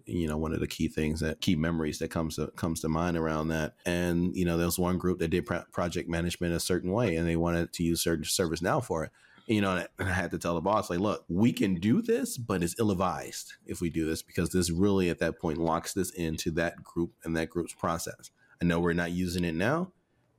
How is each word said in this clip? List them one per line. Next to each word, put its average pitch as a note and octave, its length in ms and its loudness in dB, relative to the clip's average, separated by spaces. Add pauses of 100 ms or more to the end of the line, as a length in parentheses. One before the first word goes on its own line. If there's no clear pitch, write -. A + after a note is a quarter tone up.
you E2+ 240 -2
know, D2+ 80 -2
one D#2 160 -2
of D#2 80 -2
the D2+ 80 -2
key - 180 -2
things D#2 360 0
that, D#2 180 -2
key F#2+ 160 2
memories D#2+ 420 0
that E2 140 -4
comes D#2+ 240 -2
to, D2+ 160 -4
comes E2 300 -4
to D#2 60 -2
mind E2+ 280 0
around D#2+ 320 0
that. D#2+ 260 -2 (100)
And, F2 520 0
you F2+ 80 2
know, E2+ 120 2
there E2+ 100 2
was E2+ 120 0
one F2+ 200 2
group F2+ 200 0
that E2 100 0
did E2+ 160 2
pro-, F2 280 -4
project F2 360 -2
management E2+ 460 0
a E2 60 0
certain F#2 320 0
way G2+ 240 2
and E2 100 2
they E2 80 2
wanted E2+ 380 0
to - 100 -4
use E2 180 2
certain D#2+ 240 0
ServiceNow F#2 600 0
for E2 180 -4
it. D2+ 80 -8 (380)
You G#2+ 120 4
know, G2 160 2
and F2 40 0
I, D#2 60 -6 (140)
and G2 80 -2
I F#2+ 40 0
had F2+ 200 0
to F2 60 -4
tell F2 180 -2
the E2+ 40 0
boss, G2 300 2
like, F2 80 0
"Look, G2 300 0
we G#2 240 4
can G2 240 0
do A2 260 4
this, A#3 340 0
but G#2 280 0
it's E2 160 -2
ill-advised F2+ 720 -2 (120)
if - 160 -10
we E2+ 100 0
do D#2+ 140 0
this, D#2 160 -2
because - 300 -2
this F2 220 2
really F#2+ 360 4
at D#2+ 120 -2
that E2 180 0
point D#2+ 200 -2
locks E2 340 0
this F#2 180 -2
into E2 420 -2
that E2 300 -2
group - 300 -4 (100)
and E2 140 -2
that E2 120 0
group's E2+ 240 -4
process. - 600 -4 (280)
I F2 40 0
know E2+ 160 4
we're F2 120 2
not F2 200 0
using F2 320 -2
it E2+ 100 -2
now, C3+ 380 0 (460)